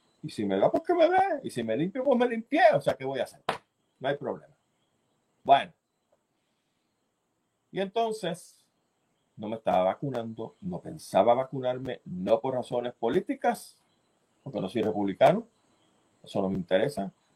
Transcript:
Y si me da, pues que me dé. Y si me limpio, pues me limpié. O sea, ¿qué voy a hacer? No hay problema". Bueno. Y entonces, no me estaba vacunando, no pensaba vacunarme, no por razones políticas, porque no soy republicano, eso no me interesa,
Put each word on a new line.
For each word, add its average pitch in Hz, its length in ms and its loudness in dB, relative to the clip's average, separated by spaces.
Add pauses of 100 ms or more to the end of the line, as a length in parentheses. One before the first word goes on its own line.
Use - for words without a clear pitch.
(220)
Y 151 80 -10
si 220 140 -6
me 196 140 0
da, 226 120 4
pues 302 120 -2
que 359 120 0
me 339 140 6
dé. 370 360 2
Y - 60 -10
si - 120 -4
me 226 140 -2
limpio, 196 280 -2
pues 262 140 4
me 240 100 2
limpié. 240 340 -2 (120)
O 147 60 2
sea, - 140 0
¿qué 135 100 -10
voy 135 160 -2
a 107 40 -2
hacer? - 160 -14 (600)
No 131 80 -4
hay 143 80 0
problema". 104 380 -10 (880)
Bueno. 123 280 4 (2000)
Y 170 100 -6
entonces, 196 840 -6 (760)
no 107 120 -10
me 110 80 -6
estaba 92 280 2
vacunando, 113 760 -4
no 90 200 -8
pensaba 98 540 2
vacunarme, 127 720 -4
no 107 360 0
por 131 140 2
razones 123 380 -4
políticas, 202 840 -2 (640)
porque 117 180 -8
no 92 80 -4
soy 113 140 -2
republicano, 104 640 2 (760)
eso - 200 -4
no 95 80 0
me 95 60 -2
interesa, 95 560 -2 (240)